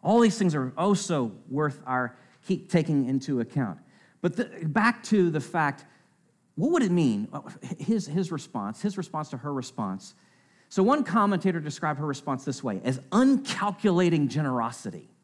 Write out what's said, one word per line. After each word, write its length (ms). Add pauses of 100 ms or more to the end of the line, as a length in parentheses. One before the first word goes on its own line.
All 160
these 180
things 180
are 220
oh 160
so 380 (160)
worth 380
our 320 (280)
keep 240
taking 360
into 340
account. 400 (420)
But 140
the, 300
back 380
to 260
the 100
fact, 460 (720)
what 160
would 120
it 80
mean? 380 (480)
His, 300
his 220
response, 520
his 160
response 320
to 80
her 160
response 600 (540)
so 140
one 200
commentator 560
described 400
her 60
response 400
this 180
way, 200
as 180 (100)
uncalculating 1160
generosity. 840 (140)